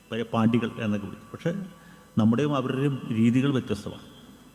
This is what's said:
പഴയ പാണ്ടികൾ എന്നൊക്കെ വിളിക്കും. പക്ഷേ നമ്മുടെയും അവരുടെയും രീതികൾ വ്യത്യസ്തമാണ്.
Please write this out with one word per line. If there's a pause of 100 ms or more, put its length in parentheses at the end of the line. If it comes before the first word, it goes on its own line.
(100)
പഴയ (100)
പാണ്ടികൾ (140)
എന്നൊക്കെ
വിളിക്കും.
പക്ഷേ (680)
നമ്മുടെയും
അവരുടെയും (240)
രീതികൾ
വ്യത്യസ്തമാണ്. (480)